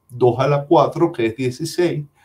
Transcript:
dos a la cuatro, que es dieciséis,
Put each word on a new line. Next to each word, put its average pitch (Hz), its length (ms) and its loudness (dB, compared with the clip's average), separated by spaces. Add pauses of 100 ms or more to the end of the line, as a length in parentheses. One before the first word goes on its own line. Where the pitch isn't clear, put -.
dos 123 300 0
a 135 80 0
la 143 160 0
cuatro, 156 480 2
que 113 160 -2
es 110 80 -4
dieciséis, 147 680 -4 (220)